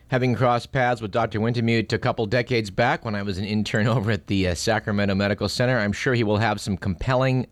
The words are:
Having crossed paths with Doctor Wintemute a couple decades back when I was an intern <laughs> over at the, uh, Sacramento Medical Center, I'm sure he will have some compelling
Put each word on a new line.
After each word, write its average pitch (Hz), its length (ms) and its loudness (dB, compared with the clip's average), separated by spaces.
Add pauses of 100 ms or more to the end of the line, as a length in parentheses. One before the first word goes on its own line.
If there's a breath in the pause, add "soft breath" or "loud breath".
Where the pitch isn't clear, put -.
Having 127 260 2
crossed 120 380 0
paths 123 280 0
with 107 100 -6
Doctor 113 280 0
Wintemute 113 540 0
a 113 40 0
couple 117 280 0
decades 117 440 0
back 123 360 0
when 110 100 -4
I 101 60 -4
was 101 160 -4
an 101 80 -4
intern 107 420 0
<laughs> - 0 -
over 113 240 2
at 98 160 -2
the, 95 220 2
uh, 87 60 0
Sacramento 104 600 0
Medical 101 320 0
Center, 123 320 0
I'm 104 140 0
sure 131 200 0
he 120 120 2
will 104 140 2
have 107 200 0
some 101 160 -4
compelling 127 760 0